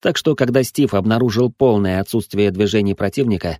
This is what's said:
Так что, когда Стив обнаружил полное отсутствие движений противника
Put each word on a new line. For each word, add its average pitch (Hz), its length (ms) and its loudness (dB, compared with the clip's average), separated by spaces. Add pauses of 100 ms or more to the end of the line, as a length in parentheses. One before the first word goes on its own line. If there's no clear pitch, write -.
Так 180 160 -2
что, 156 180 0
когда 127 280 2
Стив 131 320 -2
обнаружил 113 560 0
полное 101 500 2
отсутствие 101 500 -2
движений 101 440 0
противника 98 640 -2